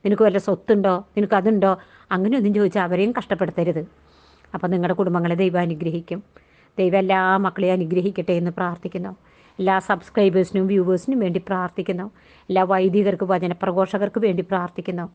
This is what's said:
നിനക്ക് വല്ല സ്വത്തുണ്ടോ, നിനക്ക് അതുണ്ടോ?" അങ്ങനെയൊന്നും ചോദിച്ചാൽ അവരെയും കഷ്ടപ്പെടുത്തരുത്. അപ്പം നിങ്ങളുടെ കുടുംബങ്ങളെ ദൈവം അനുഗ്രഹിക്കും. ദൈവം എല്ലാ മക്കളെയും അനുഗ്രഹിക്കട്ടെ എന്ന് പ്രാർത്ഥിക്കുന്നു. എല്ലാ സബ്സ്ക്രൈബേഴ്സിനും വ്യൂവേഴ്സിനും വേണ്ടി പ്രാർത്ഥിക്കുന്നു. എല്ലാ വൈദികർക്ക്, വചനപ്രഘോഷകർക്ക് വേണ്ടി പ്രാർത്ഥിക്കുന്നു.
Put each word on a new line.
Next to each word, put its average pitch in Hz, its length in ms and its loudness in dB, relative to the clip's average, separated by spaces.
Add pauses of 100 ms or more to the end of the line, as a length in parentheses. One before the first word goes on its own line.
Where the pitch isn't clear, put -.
നിനക്ക് 208 180 4
വല്ല 196 140 4
സ്വത്തുണ്ടോ, 196 680 0 (120)
നിനക്ക് 208 180 0
അതുണ്ടോ?" 190 420 2 (340)
അങ്ങനെയൊന്നും 208 420 0
ചോദിച്ചാൽ 208 300 2
അവരെയും 180 340 0
കഷ്ടപ്പെടുത്തരുത്. 170 680 -2 (680)
അപ്പം 175 180 -4
നിങ്ങളുടെ 180 220 0
കുടുംബങ്ങളെ 175 420 0
ദൈവം 180 260 0
അനുഗ്രഹിക്കും. 170 640 -6 (540)
ദൈവം 190 200 2
എല്ലാ 190 400 2
മക്കളെയും 185 360 0
അനുഗ്രഹിക്കട്ടെ 180 600 -2
എന്ന് 175 180 0
പ്രാർത്ഥിക്കുന്നു. 180 600 -8 (480)
എല്ലാ 190 200 2
സബ്സ്ക്രൈബേഴ്സിനും 190 880 0
വ്യൂവേഴ്സിനും 190 520 0
വേണ്ടി 180 200 0
പ്രാർത്ഥിക്കുന്നു. 185 680 -6 (440)
എല്ലാ 185 140 2
വൈദികർക്ക്, 190 600 2
വചനപ്രഘോഷകർക്ക് 185 960 -2
വേണ്ടി 190 220 0
പ്രാർത്ഥിക്കുന്നു. 175 720 -6